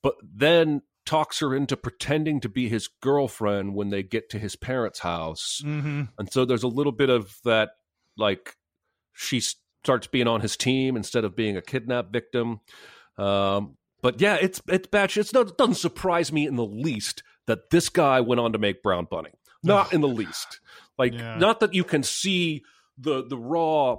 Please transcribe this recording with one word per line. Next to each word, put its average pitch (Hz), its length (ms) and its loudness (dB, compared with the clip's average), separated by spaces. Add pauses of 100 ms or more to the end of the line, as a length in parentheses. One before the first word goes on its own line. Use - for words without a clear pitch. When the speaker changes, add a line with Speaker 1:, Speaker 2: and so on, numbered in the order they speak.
Speaker 1:
but 139 220 0
then 151 580 4 (240)
talks 156 340 0
her 139 140 0
into 139 220 0
pretending 151 640 -2
to 120 80 -6
be 123 220 -2
his 110 180 -2 (140)
girlfriend 104 720 0
when 101 140 -2
they 98 140 -2
get 110 260 -4
to 104 100 -8
his 104 160 -8
parents' 123 440 -4
house. 85 680 -6
Speaker 2:
Mm-hmm. 147 380 -4 (140)
Speaker 1:
And 104 140 -10
so 127 140 2
there's 123 180 0
a 127 60 0
little 139 240 0
bit 131 160 2
of 110 340 0
that, 110 280 4 (440)
like, 101 400 -2 (560)
she - 300 -4
starts - 640 -2
being 120 220 2
on 113 100 2
his 104 160 -4
team 131 400 0
instead 110 300 -2
of 92 100 -4
being 104 220 0
a 85 40 -4
kidnap 123 520 -4
victim. 117 480 -4 (560)
Um, 98 580 0 (260)
but 123 200 0
yeah, 202 140 4
it's, 185 340 -2
it's 185 180 0
bad 202 240 2
shit. 208 100 0
It's 208 120 -4
not, 233 160 4
it - 80 -10
doesn't 254 180 4
surprise 170 560 -2
me 151 160 0
in 131 80 -4
the 117 100 0
least 110 560 -6 (260)
that - 220 -2
this 170 200 2
guy 135 320 4
went 120 180 2
on 117 140 0
to 110 60 -2
make 101 220 0
Brown 87 300 0
Bunny. 80 200 -8 (300)
Not 196 260 4
Speaker 2:
Ugh. 180 80 -2
Speaker 1:
in 160 60 4
the 143 60 2
least. - 540 -6 (360)
Like, 127 160 2
Speaker 2:
Yeah. 117 240 -8
Speaker 1:
not 214 240 2
that 196 120 2
you 180 100 2
can 151 200 0
see 175 600 -2 (340)
the, 131 300 -4
the 131 100 -8
raw 147 600 0